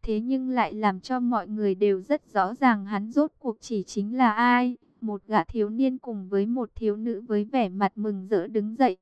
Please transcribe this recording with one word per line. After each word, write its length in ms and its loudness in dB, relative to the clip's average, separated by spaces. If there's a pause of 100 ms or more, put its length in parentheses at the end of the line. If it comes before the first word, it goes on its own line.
thế 180 -2
nhưng 280 -2
lại 240 0
làm 280 -2
cho 200 -4
mọi 280 0
người 260 0
đều 260 2
rất 220 -2 (100)
rõ 220 0
ràng 320 2
hắn 240 -4
rốt 280 2
cuộc 220 -6
chỉ 220 -4
chính 340 -4
là 160 4
ai. 440 4 (240)
Một 260 -6
gã 180 2
thiếu 260 -2
niên 280 0
cùng 300 -10
với 180 2
một 280 -2
thiếu 220 -2
nữ 240 -4
với 240 -2
vẻ 240 0
mặt 280 0
mừng 300 -4
rỡ 200 2
đứng 280 -2
dậy. 280 4